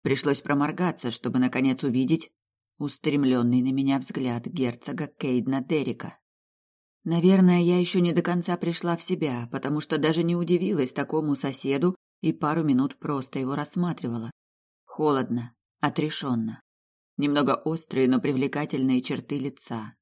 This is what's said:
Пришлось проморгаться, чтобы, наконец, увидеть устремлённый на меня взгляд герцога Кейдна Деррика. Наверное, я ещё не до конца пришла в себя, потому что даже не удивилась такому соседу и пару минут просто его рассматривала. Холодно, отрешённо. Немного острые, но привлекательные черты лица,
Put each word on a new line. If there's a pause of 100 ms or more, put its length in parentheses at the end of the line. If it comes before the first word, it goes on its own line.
Пришлось
проморгаться,
чтобы,
наконец,
увидеть (480)
устремлённый
на
меня
взгляд
герцога
Кейдна
Деррика. (840)
Наверное,
я
ещё
не
до
конца
пришла
в
себя,
потому
что
даже
не
удивилась
такому
соседу (260)
и
пару
минут
просто
его
рассматривала. (540)
Холодно, (240)
отрешённо. (560)
Немного
острые,
но
привлекательные
черты
лица,